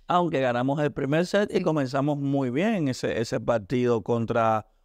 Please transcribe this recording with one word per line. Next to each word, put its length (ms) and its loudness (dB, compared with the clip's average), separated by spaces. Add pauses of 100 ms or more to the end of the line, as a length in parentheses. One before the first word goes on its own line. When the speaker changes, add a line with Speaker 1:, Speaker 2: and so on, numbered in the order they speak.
Speaker 1:
Aunque 320 2
ganamos 400 0
el 120 0
primer 320 0
set 280 0
y 60 0
Speaker 2:
Sí. 40 2
Speaker 1:
comenzamos 560 0
muy 320 0
bien 380 0
ese, 320 -2
ese 180 -4
partido 640 0
contra 640 0 (180)